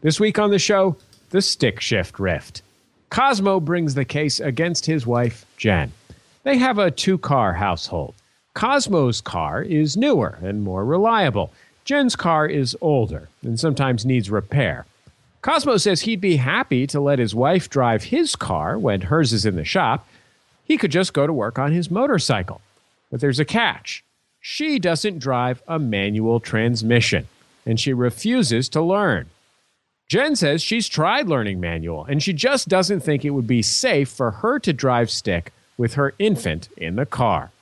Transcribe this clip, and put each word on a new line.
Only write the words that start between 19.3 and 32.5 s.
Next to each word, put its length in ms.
is 120
in 120
the 80
shop. 420
He 140
could 140
just 200
go 140
to 60
work 260
on 140
his 180
motorcycle. 720
But 80
there's 220
a 40
catch. 600
She 320
doesn't 420
drive 460
a 120
manual 600
transmission, 920
and 160
she 140
refuses 720
to 140
learn. 480
Jen 300
says 240
she's 260
tried 440
learning 300
manual, 440
and 180
she 120
just 340